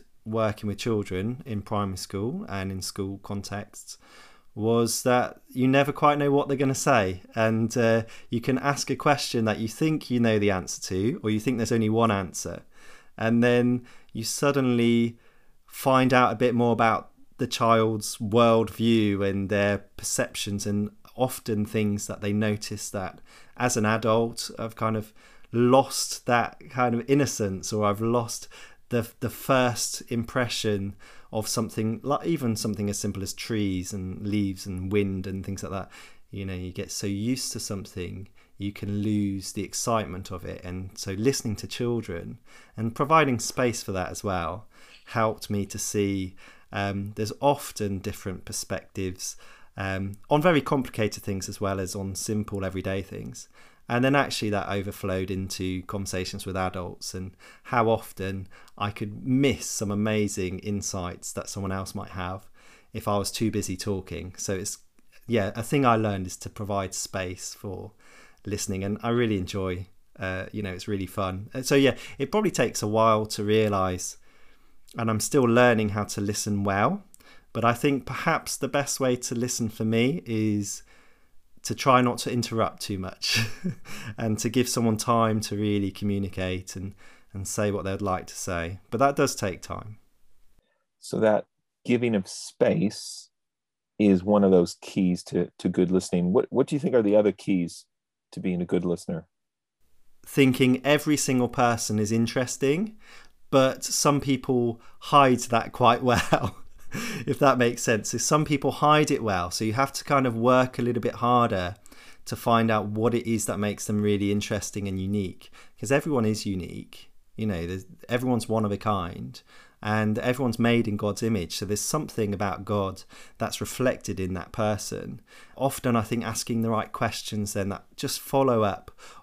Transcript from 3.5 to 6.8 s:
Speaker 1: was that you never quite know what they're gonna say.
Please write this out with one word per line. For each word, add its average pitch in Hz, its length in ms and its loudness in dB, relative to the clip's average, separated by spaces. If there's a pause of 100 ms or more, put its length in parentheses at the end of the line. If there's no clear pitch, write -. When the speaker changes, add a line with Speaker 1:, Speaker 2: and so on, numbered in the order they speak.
Speaker 1:
was 117 500 2
that 123 440 2
you 127 180 0
never 139 280 4
quite 147 240 4
know 143 120 2
what 143 200 4
they're 139 80 0
gonna 135 180 0
say. 95 460 2 (120)